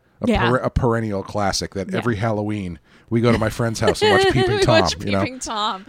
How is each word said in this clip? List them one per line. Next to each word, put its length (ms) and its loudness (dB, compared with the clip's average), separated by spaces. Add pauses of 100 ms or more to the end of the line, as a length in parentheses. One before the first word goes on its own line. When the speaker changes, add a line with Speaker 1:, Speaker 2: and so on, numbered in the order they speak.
(220)
Speaker 1:
a 60 -2
Speaker 2:
Yeah. 220 2
Speaker 1:
per-, 80 2
a 120 -2
perennial 540 0
classic 520 -2
that 160 -6
Speaker 2:
Yeah. 60 -4
Speaker 1:
every 180 -2
Halloween 640 -4 (300)
we 120 0
go 100 4
to 60 2
my 120 0
friend's 300 -4
house 220 0
and 100 4
Speaker 2:
<laughs> 60 6
Speaker 1:
watch 160 4
Peeping 240 2
Speaker 2:
We 60 2
Speaker 1:
Tom. 180 4
Speaker 2:
watch 140 0 (100)
Speaker 1:
You 60 -4
know? 80 0
Speaker 2:
Peeping 200 -4
Tom. 500 -6